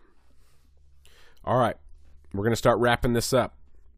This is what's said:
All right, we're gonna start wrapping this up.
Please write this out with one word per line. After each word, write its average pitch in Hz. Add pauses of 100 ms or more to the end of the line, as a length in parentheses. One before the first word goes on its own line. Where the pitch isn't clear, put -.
(1400)
All 117
right, 120 (580)
we're 98
gonna 113
start 117
wrapping 120
this 117
up. 117 (420)